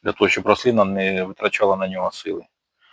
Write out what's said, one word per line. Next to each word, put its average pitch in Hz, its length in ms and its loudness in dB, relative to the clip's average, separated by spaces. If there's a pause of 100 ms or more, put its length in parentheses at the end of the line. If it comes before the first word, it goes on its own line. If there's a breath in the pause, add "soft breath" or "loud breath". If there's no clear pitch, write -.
для - 80 0
того, 98 180 2
щоб 95 180 -2
рослина 107 380 4
не 95 380 -2
витрачала 98 520 0
на 95 120 -4
нього 92 240 -4
сили. - 340 -10 (480 soft breath)